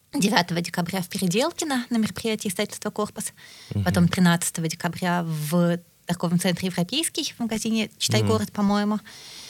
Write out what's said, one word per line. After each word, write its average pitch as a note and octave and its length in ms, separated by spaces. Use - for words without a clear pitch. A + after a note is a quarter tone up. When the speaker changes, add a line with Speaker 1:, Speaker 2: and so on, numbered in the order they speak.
Speaker 1:
Девятого F3 480
декабря F3+ 400
в F3 80
Переделкино B3 800
на A#3+ 80
мероприятии A3 500
издательства G#3 420
«Корпус». - 440
Speaker 2:
Мгм. G#2 80
Speaker 1:
Потом F3 240
тринадцатого E3+ 600
декабря F3 560
в E3 540
торговом F3 300
центре F#3 280
«Европейский», B3+ 680
в - 60
магазине A3 500
«Читай G#3+ 220
Speaker 2:
Мгм. G#3 100
Speaker 1:
город», G#3 200
по-моему. G#3 480